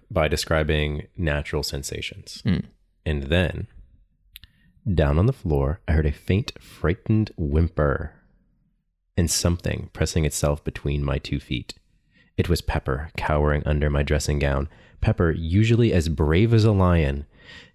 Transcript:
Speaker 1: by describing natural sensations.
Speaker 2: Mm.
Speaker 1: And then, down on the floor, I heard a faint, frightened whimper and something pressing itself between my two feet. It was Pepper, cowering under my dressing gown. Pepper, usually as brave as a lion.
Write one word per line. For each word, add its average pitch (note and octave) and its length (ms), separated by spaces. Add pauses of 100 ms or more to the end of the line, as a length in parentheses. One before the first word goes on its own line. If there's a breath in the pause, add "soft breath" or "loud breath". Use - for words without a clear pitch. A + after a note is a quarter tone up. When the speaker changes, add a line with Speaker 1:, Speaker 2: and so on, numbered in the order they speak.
Speaker 1:
by D#2+ 180
describing D2+ 880
natural D2 480
sensations. - 840
Speaker 2:
Mm. - 200 (400)
Speaker 1:
And D2 180
then, D#2+ 440 (1200 soft breath)
down D#2 280
on G#2 80
the C3 60
floor, C#2+ 540
I D2+ 60
heard D#2 120
a D2 60
faint, - 480
frightened - 800
whimper D2+ 760 (1000)
and E2+ 140
something E2+ 640
pressing D#2+ 320
itself D2 380
between D2 420
my C#2 140
two C#2+ 200
feet. - 360 (640 soft breath)
It F2+ 120
was D#2+ 120
Pepper, D2 560
cowering D2 480
under D2 240
my C#2+ 140
dressing D2 360
gown. C#2 280 (340 soft breath)
Pepper, F2+ 300
usually G#2+ 640
as E2 160
brave D#2+ 440
as A2 120
a A2+ 60
lion. E2 540 (500 loud breath)